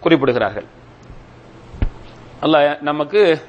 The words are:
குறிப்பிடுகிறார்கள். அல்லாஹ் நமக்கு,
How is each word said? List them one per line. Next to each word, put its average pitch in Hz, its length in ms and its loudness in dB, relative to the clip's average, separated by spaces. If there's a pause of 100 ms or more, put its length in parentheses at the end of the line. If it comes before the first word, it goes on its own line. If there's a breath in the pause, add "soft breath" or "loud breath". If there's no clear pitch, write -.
குறிப்பிடுகிறார்கள். 123 640 0 (1800)
அல்லாஹ் 147 380 2
நமக்கு, 151 680 0